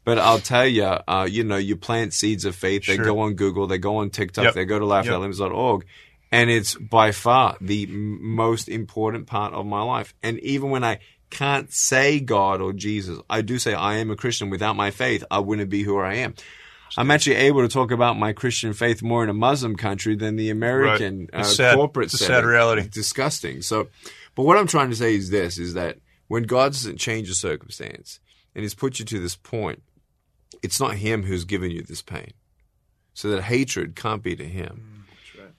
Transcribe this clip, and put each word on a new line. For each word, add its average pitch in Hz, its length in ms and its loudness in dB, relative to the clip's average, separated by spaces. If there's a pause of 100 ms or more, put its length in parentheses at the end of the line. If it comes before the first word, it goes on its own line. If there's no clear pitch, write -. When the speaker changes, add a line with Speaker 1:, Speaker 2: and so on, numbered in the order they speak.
Speaker 1:
But 117 140 2
I'll 104 200 6
tell 123 300 2
ya, 98 400 2
uh, 95 200 2
you 110 140 -2
know, 104 140 0
you 98 200 0
plant 113 380 -4
seeds 104 300 0
of 92 100 -2
faith. 98 320 -2
They 98 80 2
Speaker 2:
Sure. 110 100 0
Speaker 1:
go 107 140 2
on 107 160 0
Google. 98 320 0
They 95 120 0
go 101 180 0
on 101 140 -2
TikTok. 101 340 -2
Speaker 2:
Yep. - 100 -6
Speaker 1:
They 95 100 -2
go 104 140 -2
to 107 60 -2
Speaker 2:
Yep. 104 60 0
Speaker 1:
laugh 98 180 2
out 90 120 -2
limits 98 200 -8
dot 95 100 -2
org. 104 340 -2 (460)
And 117 180 4
it's 113 280 0
by 110 340 4
far 120 500 2
the 101 300 -4
m-, 104 340 -8 (120)
most 113 320 0
important 110 580 -6
part 104 260 -4
of 104 140 -8
my 104 160 -2
life. 120 400 -4
And 117 180 -4
even 139 300 -2
when 127 140 0
I 107 160 -2 (300)
can't 139 420 -2
say 139 480 4
God 98 400 2
or 95 120 -2
Jesus, 98 460 -4 (100)
I 110 140 0
do 120 160 -2
say, 113 160 0
"I 101 220 0
am 110 160 -2
a 101 40 -4
Christian. 110 320 -2
Without 101 280 0
my 101 160 0
faith, 123 360 -2
I 101 120 2
wouldn't 101 300 -2
be 101 120 0
who 101 160 0
I 95 160 -2
am." 120 200 -4 (640)
I'm 127 140 2
actually 147 240 4
able 135 280 6
to 120 60 4
talk 123 220 0
about 120 260 2
my 107 160 0
Christian 113 420 -2
faith 117 280 0
more 117 220 0
in 107 40 0
a 101 60 -2
Muslim 120 400 0
country 101 400 -2
than 107 220 -4
the 110 140 -2
American, 107 840 0
Speaker 2:
Right. 90 80 -6
It's 104 100 0
Speaker 1:
uh, - 40 4
Speaker 2:
sad. 123 200 8
Speaker 1:
corporate 139 320 2
Speaker 2:
It's - 80 -4
a - 40 -2
sad 98 100 2
Speaker 1:
setting. 120 220 4
Speaker 2:
reality. 117 320 6
Speaker 1:
It's 101 120 -10
disgusting. 107 680 -4
So, 110 260 -2 (480)
but 131 80 0
what 170 120 8
I'm 202 120 4
trying 139 220 2
to 113 60 -2
say 113 200 4
is 95 140 -2
this, 90 280 0
is 87 160 -6
that 90 240 -4 (300)
when 117 160 -2
God 127 300 4
doesn't 120 240 -6
change 113 300 -4
a 90 60 -6
circumstance - 840 -8 (340)
and 104 80 -8
He's 101 120 -6
put 131 260 -4
you 110 60 -10
to 107 120 -6
this 87 160 -6
point, 104 480 -8 (800)
it's - 180 -4
not 120 160 0
Him 107 280 -2
who's 92 200 -4
given 92 280 -4
you 82 100 -10
this 80 200 -14
pain. - 300 -14 (840)
So - 160 -6
that 95 120 0
hatred 107 540 -2
can't 107 260 -4
be 90 140 -4
to 71 120 -12
Him. 92 320 -10
Speaker 2:
Mm, 107 300 -20
that's - 240 -20 (100)
right. 92 140 -20